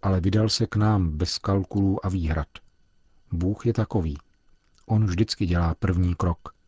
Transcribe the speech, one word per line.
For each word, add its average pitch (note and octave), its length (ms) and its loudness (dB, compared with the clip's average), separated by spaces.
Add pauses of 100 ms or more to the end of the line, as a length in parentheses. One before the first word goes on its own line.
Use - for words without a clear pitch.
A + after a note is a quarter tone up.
ale F#2+ 180 2
vydal G#2 280 2
se A2 180 -2
k - 100 -4
nám G#2 340 2
bez D#2 280 -4
kalkulů G2 680 0
a - 20 0
výhrad. D#2+ 400 -2 (840)
Bůh F2+ 340 -2
je A#2 60 0
takový. E2 460 -2 (680)
On A2 200 2
vždycky F#2 400 0
dělá E2+ 280 0
první F2+ 400 0
krok. - 420 -4 (120)